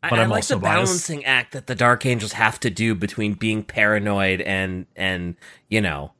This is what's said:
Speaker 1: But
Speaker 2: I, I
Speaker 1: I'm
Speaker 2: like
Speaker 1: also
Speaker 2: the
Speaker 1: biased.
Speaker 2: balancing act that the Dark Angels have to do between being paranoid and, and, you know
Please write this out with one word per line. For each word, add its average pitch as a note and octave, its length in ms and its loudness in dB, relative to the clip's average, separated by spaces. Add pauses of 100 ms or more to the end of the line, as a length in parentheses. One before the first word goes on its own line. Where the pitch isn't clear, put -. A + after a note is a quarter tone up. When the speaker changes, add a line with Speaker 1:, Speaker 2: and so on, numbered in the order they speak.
(100)
Speaker 1:
But A#2 80 2
Speaker 2:
I, A2+ 40 4
I - 20 6
Speaker 1:
I'm A2+ 60 2
Speaker 2:
like G#2+ 80 2
Speaker 1:
also - 180 0
Speaker 2:
the F#2 40 -2
Speaker 1:
biased. - 260 2
Speaker 2:
balancing E3+ 380 -4
act B2+ 280 0
that - 140 -10
the B2+ 80 -4
Dark A#2+ 320 4
Angels A2+ 260 0
have A2 280 2
to A#2+ 100 0
do A2 240 0
between G#2 400 -2
being G#2+ 280 -2
paranoid G2+ 800 2
and, F#2+ 460 -2 (100)
and, F2 400 -4 (320)
you A2 120 0
know D2+ 400 -4